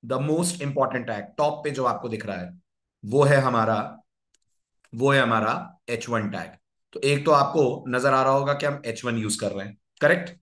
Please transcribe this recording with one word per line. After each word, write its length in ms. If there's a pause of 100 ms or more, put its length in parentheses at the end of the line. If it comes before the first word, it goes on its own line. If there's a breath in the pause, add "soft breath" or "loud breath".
the 140
most 460
important 440
tag, 160 (140)
टॉप 260
पे 80
जो 140
आपको 240
दिख 160
रहा 120
है, 140 (520)
वो 200
है 140
हमारा, 380 (1200)
वो 180
है 100
हमारा 300 (380)
एच 200
वन 200
टैग। 220 (420)
तो 60
एक 260
तो 60
आपको 560
नजर 260
आ 100
रहा 100
होगा 200
कि 120
हम 200
एच 200
वन 120
यूज़ 220
कर 120
रहे 140
हैं, 100 (260)
करेक्ट? 280 (120)